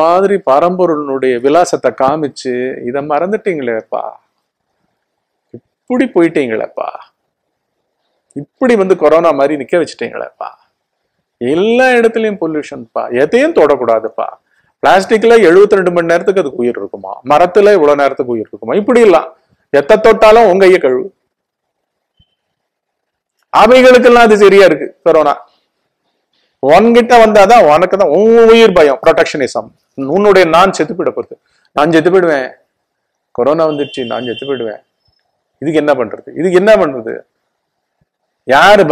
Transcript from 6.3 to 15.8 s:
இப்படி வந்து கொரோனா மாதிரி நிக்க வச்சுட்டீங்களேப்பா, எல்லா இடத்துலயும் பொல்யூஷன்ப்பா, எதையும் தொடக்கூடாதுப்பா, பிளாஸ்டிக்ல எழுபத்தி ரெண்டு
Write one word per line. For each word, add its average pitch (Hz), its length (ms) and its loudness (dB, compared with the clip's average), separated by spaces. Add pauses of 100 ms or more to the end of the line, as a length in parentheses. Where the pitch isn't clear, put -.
இப்படி 233 400 -4
வந்து 185 200 0
கொரோனா 160 280 2 (100)
மாதிரி 143 220 -2
நிக்க 175 200 -4
வச்சுட்டீங்களேப்பா, - 680 -12 (1040)
எல்லா 226 340 0 (120)
இடத்துலயும் 226 420 -2
பொல்யூஷன்ப்பா, 139 600 -8 (200)
எதையும் 269 360 0
தொடக்கூடாதுப்பா, 123 680 -2 (560)
பிளாஸ்டிக்ல 202 500 2 (160)
எழுபத்தி 202 300 4
ரெண்டு 180 160 -2